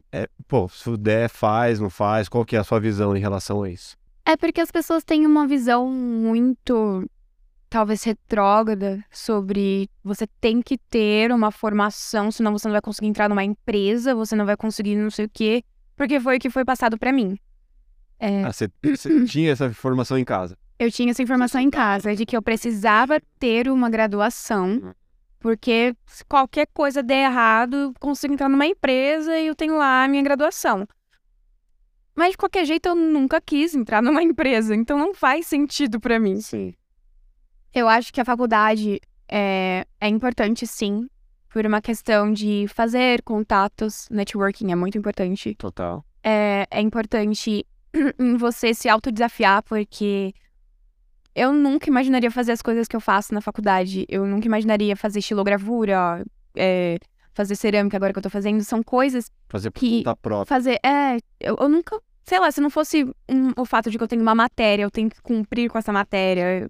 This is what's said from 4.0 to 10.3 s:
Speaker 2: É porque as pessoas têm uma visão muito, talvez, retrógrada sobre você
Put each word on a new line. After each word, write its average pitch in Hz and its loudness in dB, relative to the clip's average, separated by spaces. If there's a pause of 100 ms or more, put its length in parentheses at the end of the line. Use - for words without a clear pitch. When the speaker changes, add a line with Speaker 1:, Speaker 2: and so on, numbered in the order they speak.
Speaker 2:
É 320 4
porque 330 -2
as 330 -2
pessoas 330 -2
têm 311 2
uma 302 4
visão 247 0
muito, 233 -2 (600)
talvez, 214 0
retrógrada 208 0
sobre 196 -2 (160)
você 208 -6 (160)